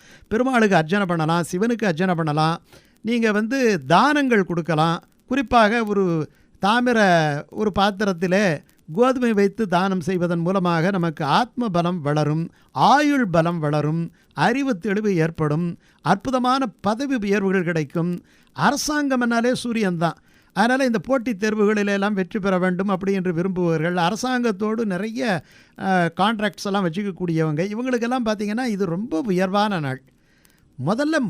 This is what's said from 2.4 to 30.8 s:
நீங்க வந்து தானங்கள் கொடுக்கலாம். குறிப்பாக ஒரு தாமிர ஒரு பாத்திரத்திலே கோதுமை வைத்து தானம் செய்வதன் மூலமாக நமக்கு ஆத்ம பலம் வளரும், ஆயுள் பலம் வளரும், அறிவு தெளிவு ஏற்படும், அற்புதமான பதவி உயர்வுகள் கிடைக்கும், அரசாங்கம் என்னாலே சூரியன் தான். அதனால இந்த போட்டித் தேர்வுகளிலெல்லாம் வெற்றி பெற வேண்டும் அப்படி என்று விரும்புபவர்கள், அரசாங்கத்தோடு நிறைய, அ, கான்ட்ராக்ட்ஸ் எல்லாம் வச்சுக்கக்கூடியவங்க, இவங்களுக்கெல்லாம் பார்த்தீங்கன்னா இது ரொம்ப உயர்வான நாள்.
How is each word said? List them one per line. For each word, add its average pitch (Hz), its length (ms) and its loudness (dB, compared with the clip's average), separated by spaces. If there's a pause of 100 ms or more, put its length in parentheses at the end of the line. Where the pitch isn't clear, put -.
நீங்க 226 320 0
வந்து 214 540 0
தானங்கள் 233 580 4
கொடுக்கலாம். 165 580 0 (240)
குறிப்பாக 233 580 2
ஒரு 185 460 -2 (360)
தாமிர 240 320 2 (500)
ஒரு 208 300 -4
பாத்திரத்திலே 190 800 0 (340)
கோதுமை 247 400 2
வைத்து 202 360 0
தானம் 185 320 0
செய்வதன் 175 380 -2
மூலமாக 175 520 0
நமக்கு 170 340 -2
ஆத்ம 226 440 0
பலம் 175 320 -2
வளரும், 151 500 -2 (220)
ஆயுள் 254 560 4
பலம் 170 300 0
வளரும், 151 540 -2 (200)
அறிவு 240 460 0
தெளிவு 202 380 -2
ஏற்படும், 160 640 -2 (220)
அற்புதமான 254 640 0 (140)
பதவி 262 360 -2
உயர்வுகள் 196 480 0
கிடைக்கும், 165 580 -2 (300)
அரசாங்கம் 269 680 0
என்னாலே 240 340 0
சூரியன் 214 440 -2
தான். 160 200 -2 (340)
அதனால 247 320 2
இந்த 233 140 0
போட்டித் 220 460 -2
தேர்வுகளிலெல்லாம் 208 680 0
வெற்றி 190 260 -4
பெற 190 200 0
வேண்டும் 185 300 -2
அப்படி 196 240 -2
என்று 185 200 -2
விரும்புபவர்கள், 170 600 -2
அரசாங்கத்தோடு 220 920 -2
நிறைய, 214 580 -4 (360)
அ, 180 380 0
கான்ட்ராக்ட்ஸ் 208 480 -2
எல்லாம் 196 260 0
வச்சுக்கக்கூடியவங்க, 165 680 -2
இவங்களுக்கெல்லாம் 240 640 -2
பார்த்தீங்கன்னா 214 400 -2
இது 202 220 -2
ரொம்ப 214 340 -4
உயர்வான 196 600 0
நாள். 131 220 -6 (840)